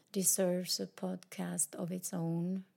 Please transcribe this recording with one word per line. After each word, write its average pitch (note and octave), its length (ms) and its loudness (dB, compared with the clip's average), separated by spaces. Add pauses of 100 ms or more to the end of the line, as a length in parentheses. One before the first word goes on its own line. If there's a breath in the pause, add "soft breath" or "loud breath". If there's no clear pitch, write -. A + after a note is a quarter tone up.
(140 loud breath)
deserves F3+ 640 2
a F#3+ 80 -4
podcast F#3 880 -4
of F3 160 -2
its F#3 220 -6
own, E3+ 500 0 (140)